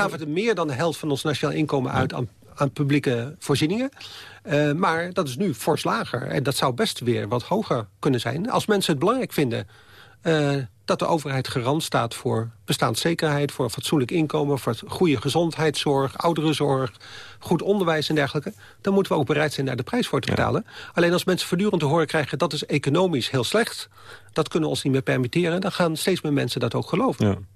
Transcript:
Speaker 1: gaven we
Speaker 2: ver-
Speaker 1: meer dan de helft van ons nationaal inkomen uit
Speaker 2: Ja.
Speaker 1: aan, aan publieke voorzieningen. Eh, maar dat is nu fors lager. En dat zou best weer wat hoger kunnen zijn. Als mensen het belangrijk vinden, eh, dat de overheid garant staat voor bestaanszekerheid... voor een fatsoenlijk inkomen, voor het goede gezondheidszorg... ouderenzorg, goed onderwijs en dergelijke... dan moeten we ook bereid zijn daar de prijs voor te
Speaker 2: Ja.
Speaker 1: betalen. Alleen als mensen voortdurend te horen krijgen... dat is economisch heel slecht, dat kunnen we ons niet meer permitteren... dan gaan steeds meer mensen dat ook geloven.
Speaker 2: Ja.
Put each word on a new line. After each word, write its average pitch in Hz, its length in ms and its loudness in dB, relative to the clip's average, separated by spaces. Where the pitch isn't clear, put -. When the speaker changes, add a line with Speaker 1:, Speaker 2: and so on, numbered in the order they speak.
Speaker 1:
gaven 170 160 -2
we 156 60 -8
Speaker 2:
ver- 147 80 -4
Speaker 1:
meer 214 220 2
dan 170 120 0
de 143 60 -2
helft 156 260 0
van 160 100 -4
ons 139 140 0
nationaal 147 320 0
inkomen 143 360 0
uit 131 200 2
Speaker 2:
Ja. 156 60 -6
Speaker 1:
aan, 127 120 -4
aan 143 160 0
publieke 139 680 0
voorzieningen. 170 500 0
Eh, 147 280 2
maar 170 420 0
dat 180 140 0
is 123 100 -8
nu 180 160 0
fors - 300 -2
lager. 185 440 -2
En - 160 -2
dat 139 120 0
zou 135 180 0
best 214 260 -2
weer 113 280 0
wat 117 160 -2
hoger 151 440 -2
kunnen 131 200 2
zijn. 156 300 -4
Als - 160 0
mensen 202 260 2
het 143 80 0
belangrijk 214 340 0
vinden, 117 340 0
eh, 151 340 2
dat 185 140 0
de 180 60 0
overheid 143 420 0
garant 139 360 0
staat 117 320 0
voor 113 340 -2
bestaanszekerheid... 147 880 0
voor - 140 -2
een - 60 -4
fatsoenlijk 131 400 0
inkomen, 151 480 0
voor - 120 -2
het 113 160 -4
goede 147 340 2
gezondheidszorg... 151 960 0
ouderenzorg, 147 760 0
goed - 220 0
onderwijs 165 480 2
en 156 60 2
dergelijke... 143 380 0
dan 196 120 0
moeten 196 180 2
we 180 80 2
ook 143 60 2
bereid 147 280 2
zijn 139 120 -2
daar 131 100 -4
de 123 80 -4
prijs 240 240 -2
voor 135 140 0
te - 80 -4
Speaker 2:
Ja. - 60 0
Speaker 1:
betalen. 131 300 0
Alleen 170 200 4
als 175 100 2
mensen 185 240 0
voortdurend 190 340 2
te 151 40 2
horen 147 220 2
krijgen... 143 300 -2
dat 175 160 0
is 151 120 -4
economisch 151 640 2
heel 131 120 2
slecht, - 460 -2
dat 156 140 2
kunnen 156 220 0
we 143 60 -2
ons - 80 -4
niet 135 100 2
meer 135 80 2
permitteren... 160 600 0
dan 190 100 -2
gaan 165 260 0
steeds 185 240 0
meer 151 120 0
mensen 131 260 0
dat 120 160 -2
ook 117 140 -4
geloven. 170 380 0
Speaker 2:
Ja. 95 100 2